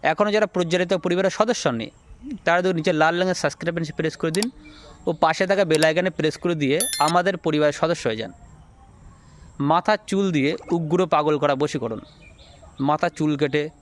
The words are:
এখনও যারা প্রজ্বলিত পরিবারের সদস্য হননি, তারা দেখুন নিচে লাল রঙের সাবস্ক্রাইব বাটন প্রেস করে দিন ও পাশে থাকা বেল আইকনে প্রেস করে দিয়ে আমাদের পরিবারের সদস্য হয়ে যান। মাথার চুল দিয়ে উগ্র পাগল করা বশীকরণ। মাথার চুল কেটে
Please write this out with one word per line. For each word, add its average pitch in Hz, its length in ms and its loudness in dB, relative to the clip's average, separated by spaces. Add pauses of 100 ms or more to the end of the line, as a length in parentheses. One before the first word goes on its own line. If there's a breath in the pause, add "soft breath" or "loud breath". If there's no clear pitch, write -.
এখনও 202 280 2
যারা 214 160 2
প্রজ্বলিত 180 440 0 (120)
পরিবারের 185 340 0
সদস্য 220 280 0
হননি, 117 220 -2 (560)
তারা 170 180 2
দেখুন 185 180 0
নিচে 170 220 0
লাল 160 180 4
রঙের 185 220 0
সাবস্ক্রাইব 170 340 -4
বাটন 165 220 -6
প্রেস 160 240 -4
করে 165 100 0
দিন 202 160 -2 (580 loud breath)
ও - 40 0 (140)
পাশে 160 240 2
থাকা 196 180 2
বেল 156 200 2
আইকনে 170 320 2
প্রেস 156 200 0
করে 175 180 -2
দিয়ে 147 220 0 (220)
আমাদের 175 380 2
পরিবারের 151 440 0
সদস্য 165 280 0
হয়ে 113 120 -4
যান। 110 100 -10 (1400 soft breath)
মাথার 180 380 2
চুল 196 240 0
দিয়ে 147 200 2 (200)
উগ্র 170 280 0 (140)
পাগল 151 260 2
করা 143 160 2
বশীকরণ। 120 460 -4 (840)
মাথার 156 280 0
চুল 156 220 0
কেটে 147 260 0 (180)